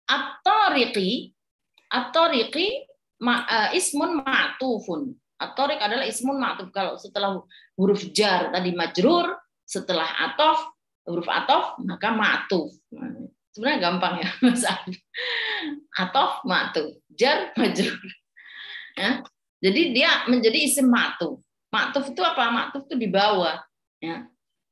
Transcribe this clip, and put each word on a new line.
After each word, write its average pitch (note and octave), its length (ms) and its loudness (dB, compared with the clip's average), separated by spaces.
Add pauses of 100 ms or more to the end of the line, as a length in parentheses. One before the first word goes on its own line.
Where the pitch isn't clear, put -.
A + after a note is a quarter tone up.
At-tariqi, C#4 1200 0 (600)
at-tariqi E4 960 0 (360)
ma-, A#3 240 0
eh, A3+ 320 2
ismun E4 400 -2
ma'tufun. G#3 960 -2 (240)
At-tariq C#4 400 -2
adalah A3 280 0
ismun C4 320 -2
ma'tuf. F#3+ 320 -4
Kalau F#3 280 -4
setelah G3 400 -4 (400)
huruf G3 320 4
jar F#3 400 2
tadi F3+ 240 -2
majrur, E4+ 560 2 (320)
setelah F3 440 -4 (240)
ataf, D#4 280 4 (480)
huruf E3+ 200 -4
ataf, - 560 0
maka F#3 280 -2
ma'tuf. F3+ 600 0 (240)
Nah, - 360 -12 (200)
sebenarnya B3+ 280 -2
gampang F3+ 400 0
ya, F#3+ 180 -4
<laughs> - 80 4
Mas A#3+ 180 4
Arif. F3+ 360 -4 (960)
Ataf, F#3+ 480 0
ma'tuf. D3+ 560 -2 (140)
Jar, - 420 2
majrur. G#3 440 0 (1000)
Ya. G#3 260 -2 (400)
Jadi A#3+ 320 4
dia D4+ 320 2
menjadi A#3+ 400 4
isim C4 240 4
ma'tuf. E3+ 480 0 (320)
Ma'tuf B3+ 400 -2
itu F4+ 100 -4
apa? C#4+ 300 2
Ma'tuf B3+ 340 -4
itu D#4+ 140 -8
di A3+ 80 0
bawah. F#3 500 2 (460)
Ya. E3 240 -8 (440)